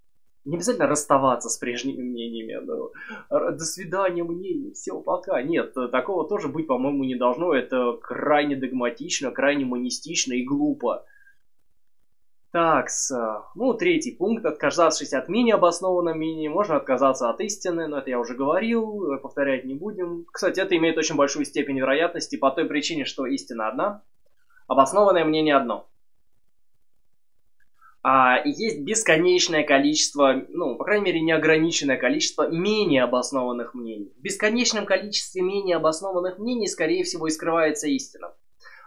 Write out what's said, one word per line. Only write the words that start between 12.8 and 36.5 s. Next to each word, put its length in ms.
э, 300
ну, 180
третий 380
пункт. 340
Отказавшись 640
от 160
менее 280
обоснованного 600
мнения, 340
можно 280
отказаться 520
от 120
истины, 460
но 100
это 140
я 60
уже 160
говорил, 800
э, 60
повторять 480
не 100
будем. 560
Кстати, 300
это 160
имеет 200
очень 200
большую 260
степень 360
вероятности 580
по 140
той 120
причине, 400
что 220
истина 420
одна, 360
обоснованное 580
мнение 320
одно. 320
А, 340
и 140
есть 340
бесконечное 800
количество, 840
ну, 300
по 80
крайней 180
мере, 160
неограниченное 800
количество 520
менее 540
обоснованных 680
мнений. 440
В 40
бесконечном 640
количестве 560
менее 340
обоснованных 640
мнений, 300